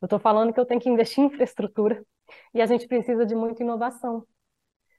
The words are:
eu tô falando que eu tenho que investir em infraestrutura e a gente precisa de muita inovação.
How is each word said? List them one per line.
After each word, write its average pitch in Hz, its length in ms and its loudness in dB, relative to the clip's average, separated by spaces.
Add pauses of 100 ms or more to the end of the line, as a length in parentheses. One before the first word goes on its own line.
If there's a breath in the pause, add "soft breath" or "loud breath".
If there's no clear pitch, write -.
eu 180 80 -6
tô 208 100 2
falando 220 320 2
que 226 80 -2
eu 247 60 4
tenho 240 160 -2
que 247 80 -2
investir 233 340 2
em 285 40 4
infraestrutura 220 760 -2 (500 soft breath)
e 226 80 2
a 226 40 4
gente 240 200 0
precisa 240 400 0
de 214 80 -2
muita 226 300 -4
inovação. 233 640 -6 (720)